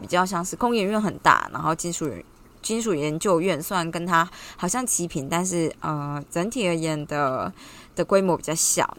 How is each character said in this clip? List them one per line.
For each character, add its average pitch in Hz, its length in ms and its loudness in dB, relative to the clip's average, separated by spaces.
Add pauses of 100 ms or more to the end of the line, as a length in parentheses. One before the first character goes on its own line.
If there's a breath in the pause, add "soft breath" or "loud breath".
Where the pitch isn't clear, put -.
比 - 60 -14
较 180 180 2
像 202 200 -2
是 180 120 -8
工 240 180 2
研 202 120 2
院 214 140 0
很 214 180 -2
大， 50 340 6
然 135 80 -6
后 156 140 2
金 170 180 -6
属 165 160 -4
研-， 85 160 -10 (380)
金 226 200 -2
属 214 120 0
研 151 240 0
究 175 220 2
院 165 220 0
虽 202 120 -6
然 165 160 0
跟 170 140 -4
它 170 240 4 (280 loud breath)
好 - 120 -2
像 247 180 -2
齐 175 220 -2
平， 139 200 -4
但 170 160 0
是， 170 360 0
呃， 147 500 -4
整 180 200 -2
体 220 180 0
而 170 60 2
言 156 320 -2
的， 131 440 0 (460 loud breath)
的 175 80 2
规 196 160 6
模 180 160 4
比 - 60 -4
较 151 120 -2
小 - 440 0